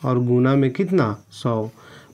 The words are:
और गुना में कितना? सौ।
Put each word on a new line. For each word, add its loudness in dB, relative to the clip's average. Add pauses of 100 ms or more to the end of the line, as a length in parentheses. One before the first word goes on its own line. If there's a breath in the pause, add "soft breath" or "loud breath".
और 0
गुना 2
में 2
कितना? 0 (160)
सौ। -4 (440 loud breath)